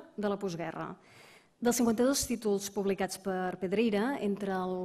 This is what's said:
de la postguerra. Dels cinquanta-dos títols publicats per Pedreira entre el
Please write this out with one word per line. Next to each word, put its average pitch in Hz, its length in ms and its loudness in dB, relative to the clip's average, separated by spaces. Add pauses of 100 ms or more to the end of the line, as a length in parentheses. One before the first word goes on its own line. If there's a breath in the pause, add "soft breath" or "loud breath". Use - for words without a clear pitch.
(180)
de 208 120 0
la 196 100 0
postguerra. 165 520 -6 (680 loud breath)
Dels 233 220 2
cinquanta-dos 240 500 4
títols 202 440 0
publicats 190 480 0
per 185 400 -2
Pedreira 208 600 2
entre 202 320 -2
el 185 320 -2